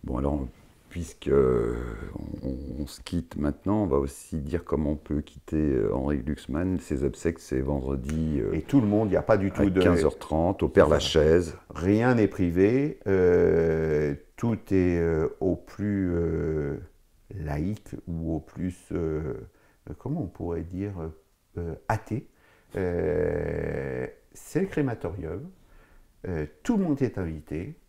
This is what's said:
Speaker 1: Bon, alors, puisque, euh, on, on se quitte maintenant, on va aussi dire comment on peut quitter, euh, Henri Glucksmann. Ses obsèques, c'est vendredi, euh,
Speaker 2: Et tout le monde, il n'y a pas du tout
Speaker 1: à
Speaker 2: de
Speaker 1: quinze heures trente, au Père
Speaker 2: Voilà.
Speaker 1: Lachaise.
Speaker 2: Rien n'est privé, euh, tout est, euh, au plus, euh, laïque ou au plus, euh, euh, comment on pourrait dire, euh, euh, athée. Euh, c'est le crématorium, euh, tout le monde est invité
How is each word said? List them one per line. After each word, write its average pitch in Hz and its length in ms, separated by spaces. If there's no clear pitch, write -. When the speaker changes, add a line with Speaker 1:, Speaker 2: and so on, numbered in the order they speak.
Speaker 1:
Bon, 62 140
alors, 69 300
puisque, - 400
euh, 64 440
on, 67 400
on 69 40
se - 140
quitte - 360
maintenant, 73 460
on 98 40
va 67 100
aussi 69 420
dire 71 240
comment 73 280
on 76 40
peut 73 260
quitter, - 360
euh, 65 380
Henri 69 240
Glucksmann. 76 600
Ses 69 240
obsèques, 69 360
c'est 65 220
vendredi, 69 760
euh, 52 140
Speaker 2:
Et 80 80
tout - 200
le 107 60
monde, 104 200
il 95 40
n'y 90 60
a - 60
pas 110 140
du 98 140
tout - 120
Speaker 1:
à - 20
Speaker 2:
de 92 160
Speaker 1:
quinze 87 220
heures 73 160
trente, 82 420
au 76 80
Père 87 160
Speaker 2:
Voilà. 76 140
Speaker 1:
Lachaise. 80 580
Speaker 2:
Rien 107 400
n'est 110 140
privé, 101 800
euh, 82 1040
tout 117 220
est, 90 280
euh, 82 300
au 90 160
plus, 98 580
euh, 80 640
laïque 80 600
ou 82 280
au 78 40
plus, 90 380
euh, 80 420
euh, - 80
comment 147 240
on 95 60
pourrait 85 360
dire, 92 360
euh, 80 80
euh, 85 180
athée. 110 400
Euh, 80 1300
c'est - 280
le 190 60
crématorium, 107 840
euh, 80 180
tout 233 140
le 196 60
monde 147 180
est 120 160
invité 82 580